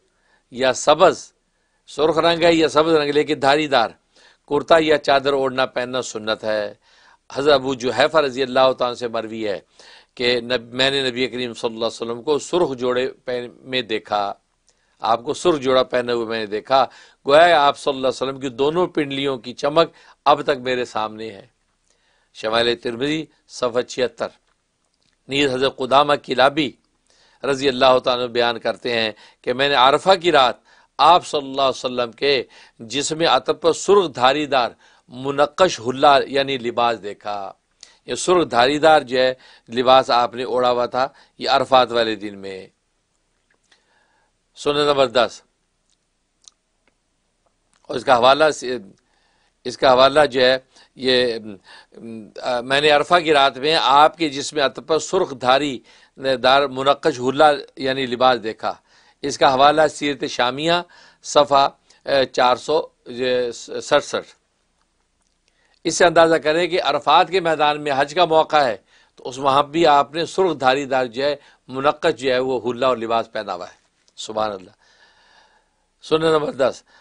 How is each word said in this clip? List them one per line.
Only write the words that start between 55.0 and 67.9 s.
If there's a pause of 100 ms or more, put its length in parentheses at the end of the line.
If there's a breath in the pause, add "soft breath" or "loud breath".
सुर्ख
धारी (360 soft breath)
दार
मुनक्कश
हुल्ला (300)
यानी
लिबास
देखा। (420 soft breath)
इसका
हवाला
सीरत
शामिया (400 soft breath)
सफ़ा, (420 soft breath)
अ,
चार
सौ (300)
सड़सठ। (1600)
इससे
अंदाज़ा
करें
कि
अरफात
के
मैदान
में